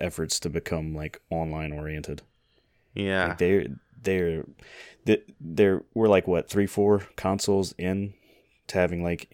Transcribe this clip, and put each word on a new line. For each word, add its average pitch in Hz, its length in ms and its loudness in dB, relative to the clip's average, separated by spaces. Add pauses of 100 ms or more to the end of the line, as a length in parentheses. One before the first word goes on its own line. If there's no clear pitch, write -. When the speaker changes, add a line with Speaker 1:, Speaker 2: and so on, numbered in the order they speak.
Speaker 1:
efforts 82 400 -4
to 82 100 -6
become, 78 440 -4
like, 76 260 -10 (100)
online 80 420 -4
oriented. 76 500 -8 (720)
Speaker 2:
Yeah. 95 340 0
Speaker 1:
Like, 87 100 -6
they're, 90 280 2 (360)
they're, 87 420 0 (600)
th-, 107 180 2 (160)
they're, 92 420 2 (120)
we're, 113 140 4
like, 95 200 6
what, 87 200 0
three, 101 180 2
four 101 340 4 (160)
consoles 98 600 0
in 98 360 -4 (520)
to - 120 -2
having, 87 240 2
like, 87 320 -4